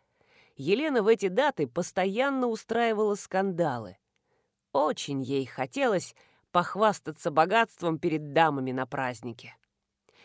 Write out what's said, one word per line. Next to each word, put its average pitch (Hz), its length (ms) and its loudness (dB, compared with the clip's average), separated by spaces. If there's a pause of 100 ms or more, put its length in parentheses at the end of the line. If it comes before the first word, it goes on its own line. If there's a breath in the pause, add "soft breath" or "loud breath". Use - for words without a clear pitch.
(560 soft breath)
Елена 233 460 0
в 196 60 2
эти 208 200 4
даты 196 380 0
постоянно 220 800 -2
устраивала 220 720 0
скандалы. 160 800 -2 (760)
Очень 143 500 0
ей 135 220 0
хотелось 190 680 -2 (360 soft breath)
похвастаться 175 800 0
богатством 170 680 2
перед 151 340 -2
дамами 139 400 4
на 131 140 -4
празднике. 123 680 -8 (720 soft breath)